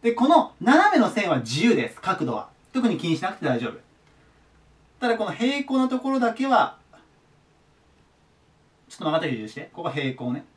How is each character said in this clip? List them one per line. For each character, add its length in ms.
で、 120
こ 140
の 320
斜 380
め 0
の 120
線 200
は 80
自 260
由 120
で 140
す。 120
角 240
度 80
は。 160
特 160
に 80
気 100
に 80
し 60
な 100
く 80
て 60
大 140
丈 100
夫。 80
た 80
だ、 80
こ 100
の 60
平 320
行 140
の 100
と 120
こ 100
ろ 100
だ 140
け 140
は、 300
ち 60
ょ 0
っ 20
と 80
曲 60
が 80
っ 20
た 60
り 200
し 60
て。 180
こ 120
こ 80
平 240
行 180
ね。 100